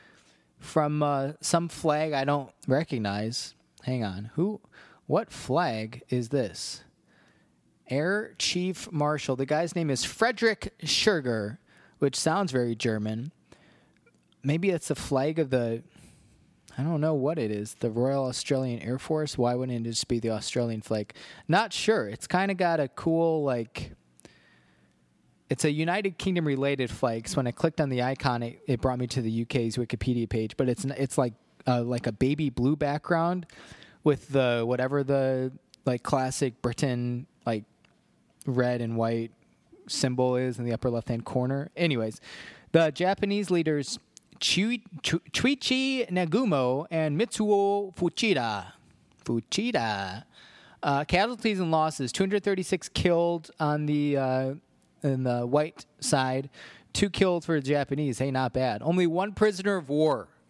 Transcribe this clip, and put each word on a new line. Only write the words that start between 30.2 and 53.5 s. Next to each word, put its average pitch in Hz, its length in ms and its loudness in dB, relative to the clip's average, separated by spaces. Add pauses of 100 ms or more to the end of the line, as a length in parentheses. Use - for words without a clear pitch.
page, 110 300 -4
but 127 140 2
it's 123 160 -2
n-, 135 100 -4
it's 135 220 -2
like, 123 160 0 (320)
uh, 123 160 2
like 120 240 -2
a 117 60 -2
baby 143 360 2
blue 127 280 2
background 165 680 0 (600)
with 143 260 2
the, 123 360 4
whatever 131 380 0
the, 131 480 2 (320)
like, 123 180 0
classic 131 600 -2
Britain, 123 640 -2 (180)
like, 110 200 -2 (840)
red 123 360 0
and 113 120 -4
white 113 360 0 (580)
symbol 127 480 0
is 127 220 -2
in 120 80 -4
the 117 80 0
upper 123 160 -2
left-hand 117 340 -4
corner. 135 500 -2
Anyways, 120 460 0 (520)
the 160 180 6
Japanese 196 600 0
leaders 156 480 0 (400)
Chui-, 220 440 0 (200)
Chu-, - 200 0 (100)
Chuichi 262 800 0
Nagumo 160 800 2
and 156 280 0
Mitsuo 202 760 2
Fuchida. 131 800 0 (520)
Fuchida. 113 1000 -2 (580)
Uh, 143 220 2
casualties 214 540 2
and 175 120 0
losses, 156 420 2
two - 100 -2
hundred 196 220 2
thirty-six 190 460 0
killed 170 680 2